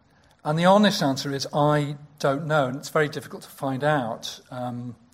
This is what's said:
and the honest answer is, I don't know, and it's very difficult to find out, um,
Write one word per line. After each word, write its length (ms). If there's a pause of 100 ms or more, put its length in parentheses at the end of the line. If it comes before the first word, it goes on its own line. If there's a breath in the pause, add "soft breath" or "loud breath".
(440 soft breath)
and 140
the 80
honest 360
answer 300
is, 200
I 440 (240)
don't 260
know, 200
and 100
it's 140
very 180
difficult 340
to 60
find 340
out, 580 (100)
um, 440 (200)